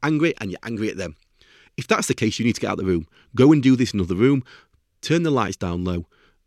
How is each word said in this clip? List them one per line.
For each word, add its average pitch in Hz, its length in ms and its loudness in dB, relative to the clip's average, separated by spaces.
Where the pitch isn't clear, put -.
angry 156 380 0
and 101 100 -8
you're - 120 -12
angry 110 260 -6
at - 80 -8
them. 87 180 -10
If - 100 -8
that's 214 200 0
the - 60 0
case, - 260 -2
you 113 60 -2
need 117 100 2
to - 60 -12
get 117 60 -4
out 98 100 -4
of 95 80 -6
the 92 60 0
room. 82 160 -2
Go 131 180 8
and 143 100 4
do 131 140 6
this 120 160 0
in 104 80 0
another 90 140 -2
room. 131 280 2
Turn 170 220 0
the 156 80 -2
lights 107 240 0
down 87 300 -4
low. 87 220 -4